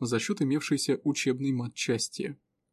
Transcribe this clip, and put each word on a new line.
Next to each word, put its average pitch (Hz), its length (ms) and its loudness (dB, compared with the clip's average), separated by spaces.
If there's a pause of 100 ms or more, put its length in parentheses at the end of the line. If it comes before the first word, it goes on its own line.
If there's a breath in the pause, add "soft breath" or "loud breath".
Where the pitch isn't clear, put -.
за 117 180 0
счёт - 240 -2
имевшейся 139 640 2
учебной 135 480 0
матчасти. 120 840 -2 (360)